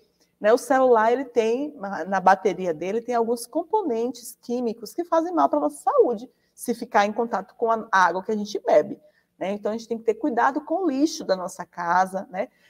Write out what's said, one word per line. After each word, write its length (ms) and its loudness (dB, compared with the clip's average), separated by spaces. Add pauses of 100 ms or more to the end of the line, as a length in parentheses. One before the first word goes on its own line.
(400)
né, 120 4
o 60 6
celular, 540 4
ele 120 0
tem, 520 -2
na, 280 -8
na 160 -2
bateria 540 2
dele, 260 -6
tem 140 -4
alguns 320 -2
componentes 920 -4
químicos 540 -6
que 100 -4
fazem 280 0
mal 160 4
pra 120 0
nossa 220 -4
saúde, 480 2 (240)
se 180 -6
ficar 320 0
em 80 -2
contato 420 -6
com 160 0
a 220 -2
água 300 4
que 100 -4
a 40 -2
gente 280 -6
bebe, 340 2 (400)
né? 140 -4
Então, 200 -4
a 40 -4
gente 100 -12
tem 120 -6
que 60 -18
ter 100 2
cuidado 480 0
com 220 -2
o 40 0
lixo 340 -2
da 140 -2
nossa 300 -8
casa, 640 -2
né? 180 -6 (220)